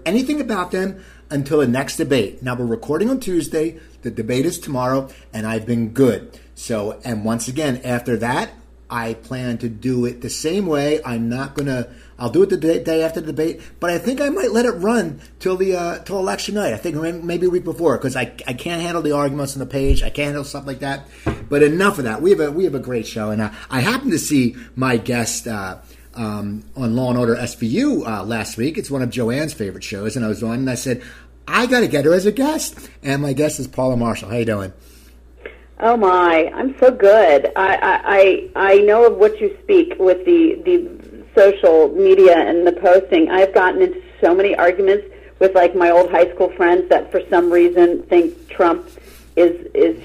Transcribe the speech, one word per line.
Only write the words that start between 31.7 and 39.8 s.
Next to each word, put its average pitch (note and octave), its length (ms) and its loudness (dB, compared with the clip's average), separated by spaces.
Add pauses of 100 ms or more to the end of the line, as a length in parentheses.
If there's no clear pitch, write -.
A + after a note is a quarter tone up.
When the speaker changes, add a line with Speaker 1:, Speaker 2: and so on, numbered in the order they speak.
Speaker 1:
get C#3 160 -2
her D#3+ 100 4
as F#3 100 0
a G#3 60 4
guest." C#4 480 -4 (240)
And C#3 180 -4
my C#3+ 120 -4
guest D3 260 -2
is C3 80 -8
Paula B2+ 300 -2
Marshall. A#2 340 -4
How A#2 60 -4
you A#2 80 -2
doing? G2+ 280 -4 (1080)
Speaker 2:
Oh A#3 160 2
my, F3+ 580 4
I'm C4 240 -6
so B3+ 140 8
good. G3 640 6
I, F#3+ 180 2
I, F#3+ 800 2
I, G3 200 4
I G3 40 8
know G#3 280 6
of G3+ 120 4
what G#3+ 220 4
you G3+ 240 -2
speak F#3+ 340 4